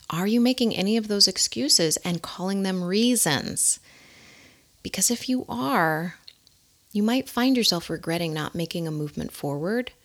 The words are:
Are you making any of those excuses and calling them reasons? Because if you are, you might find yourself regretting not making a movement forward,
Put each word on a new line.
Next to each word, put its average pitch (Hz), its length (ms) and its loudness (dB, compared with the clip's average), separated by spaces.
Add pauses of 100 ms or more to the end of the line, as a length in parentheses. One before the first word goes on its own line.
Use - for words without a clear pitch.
(100)
Are 175 160 -2
you 233 140 4
making 240 360 2
any 202 200 2
of 220 100 -2
those 202 220 4
excuses 190 720 0
and 175 240 -4
calling 196 400 -4
them 185 200 -2
reasons? 196 960 2 (1040)
Because - 280 0
if - 180 -2
you 254 200 0
are, 180 680 0 (760)
you 208 100 2
might 240 260 2
find 254 280 2
yourself 185 320 2
regretting 165 460 -2
not 151 200 -4
making 170 320 -4
a 156 60 -4
movement 151 380 -6
forward, 170 640 -4 (120)